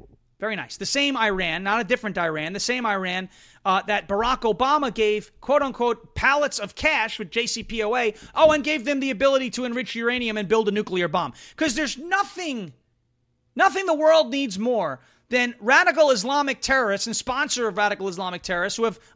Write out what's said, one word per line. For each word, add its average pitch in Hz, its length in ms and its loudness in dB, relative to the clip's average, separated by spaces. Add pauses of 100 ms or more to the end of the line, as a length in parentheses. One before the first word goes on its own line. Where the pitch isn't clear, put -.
(400)
Very 214 160 -4
nice. 156 220 -10
The 196 80 -8
same 277 320 0
Iran, 190 460 0
not 208 180 0
a - 20 -2
different 214 340 -2
Iran, 160 360 -2
the 196 60 -6
same 247 260 -2
Iran, 185 420 -2 (380)
uh, 196 220 2
that 202 200 0
Barack 233 340 0
Obama 254 520 2
gave, 214 380 0 (100)
quote 294 220 2
unquote, 240 520 -2
pallets 277 440 2
of 208 160 -10
cash 254 440 0
with 190 120 -8
J 233 140 -2
C 226 180 -6
P 220 200 -4
O 214 120 0
A, 233 180 0 (220)
oh, 311 160 8
and 302 120 2
gave 294 220 -2
them 277 140 0
the 269 100 -2
ability 262 420 2
to 254 140 -4
enrich 240 300 -6
uranium 233 420 -2
and 208 100 -4
build 220 200 4
a 208 40 0
nuclear 185 360 -2
bomb. 156 260 -2 (220)
'Cause 294 200 0
there's 277 220 -4
nothing, 330 760 -4 (840)
nothing 381 300 2
the 349 80 2
world 311 380 4
needs 269 260 -4
more 202 440 -2 (280)
than 240 300 0
radical 302 500 6
Islamic 269 520 0
terrorists 240 440 0
and 233 80 -4
sponsor 247 540 -2
of 190 80 -4
radical 202 320 0
Islamic 180 340 -8
terrorists 185 360 -4
who 226 80 0
have 220 120 0 (180)